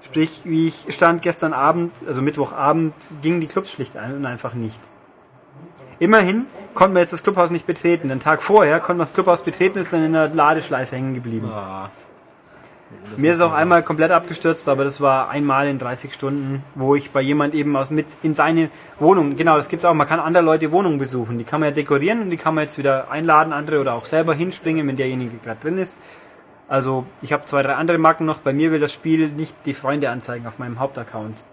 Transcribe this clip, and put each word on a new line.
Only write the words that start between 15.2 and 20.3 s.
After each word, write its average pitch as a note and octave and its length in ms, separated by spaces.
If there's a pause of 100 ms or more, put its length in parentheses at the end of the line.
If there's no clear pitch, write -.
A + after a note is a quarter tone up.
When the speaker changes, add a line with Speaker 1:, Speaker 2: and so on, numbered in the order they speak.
Speaker 1:
einmal C#3+ 380
in C3+ 120
dreißig B2+ 340
Stunden, C#3 500 (120)
wo C#3 200
ich C#3+ 160
bei C#3 100
jemand D3 320
eben D3 220
aus, C3+ 140
mit D3+ 160 (180)
in D#3 120
seine D#3+ 340 (300)
Wohnung, D3+ 360
genau, D#3+ 220
das C#3+ 100
gibt's D#3+ 160
auch, E3+ 100
man D3+ 140
kann D#3+ 140
andere E3+ 220